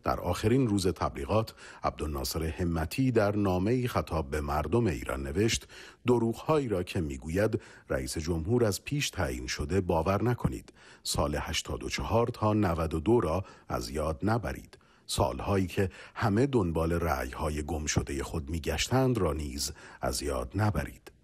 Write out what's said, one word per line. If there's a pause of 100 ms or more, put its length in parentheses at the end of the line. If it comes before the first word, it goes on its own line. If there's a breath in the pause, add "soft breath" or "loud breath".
در
آخرین
روز
تبلیغات، (300 loud breath)
عبدالناصر
همتی
در
نامه‌ای
خطاب
به
مردم
ایران
نوشت: (400 loud breath)
«دروغ‌هایی
را
که
می‌گوید (280 loud breath)
رئیس
جمهور
از
پیش
تعیین
شده
باور
نکنید. (300 loud breath)
سال
هشتاد
و
چهار
تا
نود
و
دو
را (260 loud breath)
از
یاد
نبرید. (280 soft breath)
سالهایی
که (260 loud breath)
همه
دنبال
رأی‌های
گم
شدهٔ
خود
می‌گشتند
را
نیز (300 loud breath)
از
یاد
نبرید.» (120)